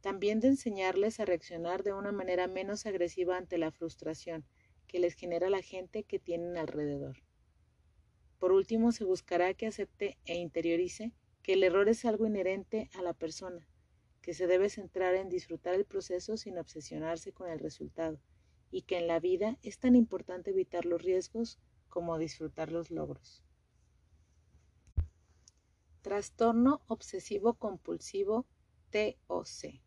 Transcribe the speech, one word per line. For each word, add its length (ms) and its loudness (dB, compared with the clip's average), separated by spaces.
También 380 0
de 100 6
enseñarles 680 2
a 60 0
reaccionar 580 -2
de 100 0
una 180 -4
manera 360 0
menos 380 -4
agresiva 520 0
ante 200 -4
la 140 0
frustración 760 -8
que 120 -4
les 160 2
genera 340 -2
la 140 2
gente 400 -10
que 160 -6
tienen 380 -4
alrededor. 600 -4
Por 140 2
último, 400 4
se 120 -4
buscará 520 2
que 100 -6
acepte 600 -6
e 100 -6
interiorice 760 -2
que 120 0
el 100 6
error 260 6
es 160 2
algo 220 2
inherente 680 -2
a 80 -8
la 120 -2
persona, 540 -8
que 140 -8
se 100 0
debe 240 6
centrar 460 0
en 140 -2
disfrutar 440 -4
el 120 2
proceso 520 -4
sin 220 -8
obsesionarse 720 -8
con 180 -12
el 100 -6
resultado, 600 -6
y 120 -6
que 140 -2
en 100 -2
la 120 2
vida 420 0
es 160 -12
tan 180 6
importante 560 2
evitar 340 -2
los 160 0
riesgos 580 -2
como 280 -4
disfrutar 540 -6
los 180 -4
logros. 540 -10
Trastorno 840 2
obsesivo 680 -2
compulsivo, 920 -4
T 380 0
O 180 -4
C. 420 -14